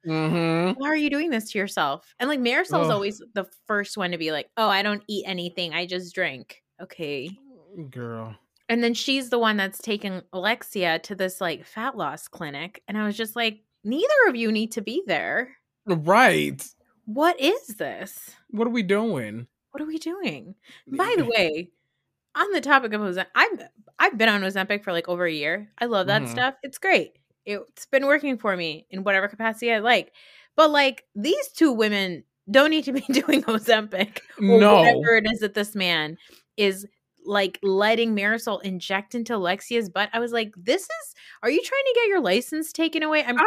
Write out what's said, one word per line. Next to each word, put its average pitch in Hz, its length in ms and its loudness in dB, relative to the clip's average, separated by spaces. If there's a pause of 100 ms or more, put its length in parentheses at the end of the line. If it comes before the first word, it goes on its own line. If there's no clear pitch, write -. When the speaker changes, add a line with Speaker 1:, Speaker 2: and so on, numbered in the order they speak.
Speaker 1:
Mm-hmm. 165 720 0
Speaker 2:
Why 277 80 -4
are 311 80 0
you 302 140 0
doing 302 200 -2
this 226 220 -4
to 214 60 -4
yourself? 170 600 -4
And, 247 100 -2
like, 294 120 -2
Marisol's 302 460 0
Speaker 1:
Ugh. 160 40 2
Speaker 2:
always 208 320 -2 (120)
the 190 120 -4 (200)
first 202 300 -2
one 180 160 -2
to 175 60 -6
be 156 140 -2
like, 147 240 -6
"Oh, 220 120 2
I 196 140 2
don't 208 240 -2
eat 202 200 -6
anything. 175 480 -6
I 175 120 -2
just 180 280 -8
drink." 139 480 -6 (180)
Okay. 147 500 -10 (600)
Speaker 1:
Girl. 117 460 -10 (340)
Speaker 2:
And 233 140 0
then 233 100 2
she's 269 360 -4
the 240 80 0
one 220 180 2
that's 190 220 -4
taken 202 440 -6 (100)
Alexia 185 680 -2
to 202 140 -12
this, 185 260 -6
like, 165 240 -6
fat 240 320 -10
loss 156 320 -8
clinic. 156 600 -12
And 208 100 -6
I 214 60 -2
was 208 120 -4
just 220 200 -8
like, 220 240 -4 (240)
"Neither 440 440 4
of 247 80 0
you 226 160 0
need 220 200 -2
to 233 100 -6
be 269 240 -4
there." 160 500 -2 (300)
Speaker 1:
Right. 165 760 4 (440)
Speaker 2:
What 269 340 0
is 359 280 0 (100)
this? 139 520 -10 (200)
Speaker 1:
What 220 160 -2
are 247 40 -2
we 233 120 -2
doing? 165 640 -2 (240)
Speaker 2:
What 285 120 -10
are 302 40 -8
we 311 120 -8
doing? 311 560 -8 (320)
By 359 300 2
the 320 80 2
Speaker 1:
Yeah. 233 60 -6
Speaker 2:
way, 175 400 0 (640)
on 370 180 -2
the 330 80 0
topic 262 320 2
of 214 80 -2
Ozempic, 185 340 -4
I've, 392 280 2 (360)
I've 320 200 2
been 226 100 6
on 208 140 2
Ozempic 196 420 -2
for, 185 80 -4
like, 170 160 -2
over 175 160 -2
a 165 80 0
year. 160 460 -4
I 240 80 -2
love 202 220 0
that 147 140 2
Speaker 1:
Mm-hmm. 120 100 -6
Speaker 2:
stuff. 254 300 0
It's 269 160 -12
great. 330 340 2 (340)
It's - 400 -10
been 269 180 2
working 285 320 2
for 208 200 -2
me 160 340 -6
in 190 140 -8
whatever 196 240 2
capacity 226 440 -2
I 220 60 2
like. 214 340 2 (440)
But, 311 140 8
like, 285 340 2 (100)
these 330 340 -2
two 302 240 4
women 202 520 0 (260)
don't 269 200 6
need 311 140 0
to 269 80 -6
be 269 80 -2
<laughs> - 100 -10
doing 277 340 2
Ozempic 214 760 0 (200)
or 196 220 8
Speaker 1:
No. 208 200 10
Speaker 2:
whatever 233 360 6
it 214 160 2
is 220 80 -4
that 208 140 -4
this 208 200 -4
man 170 440 -2 (400)
is, 196 280 0 (380)
like, 202 380 0
letting 214 520 2
Marisol 208 480 -2
inject 196 520 -6
into 233 200 -4
Alexia's 196 540 -2
butt. 196 240 -2
I 233 60 -2
was 233 140 -4
like, 226 240 -4
"This 240 260 -2
is, 622 320 -14 (280)
are 226 80 0
you 330 120 2
trying 539 240 -2
to 523 80 2
get 466 140 2
your 392 120 2
license 247 520 -2
taken 320 300 -2
away?" 311 220 0
I'm 247 140 -2
Speaker 1:
I, 359 80 6